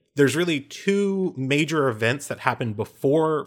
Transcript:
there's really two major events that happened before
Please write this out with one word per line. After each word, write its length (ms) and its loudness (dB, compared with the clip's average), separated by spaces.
there's 220 4
really 240 0
two 760 -2
major 520 0
events 400 -2
that 120 -8
happened 360 -2
before 720 0